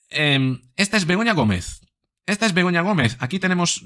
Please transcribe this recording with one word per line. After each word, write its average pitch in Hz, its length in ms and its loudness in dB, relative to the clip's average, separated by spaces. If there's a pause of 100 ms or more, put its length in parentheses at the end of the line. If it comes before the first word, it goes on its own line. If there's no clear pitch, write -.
Em, 135 520 0 (140)
esta 202 220 0
es 185 80 0
Begoña 208 260 2
Gómez. 107 480 0 (460)
Esta 202 200 -2
es 202 80 2
Begoña 175 280 2
Gómez. 165 380 0
Aquí 131 200 -4
tenemos 180 460 -2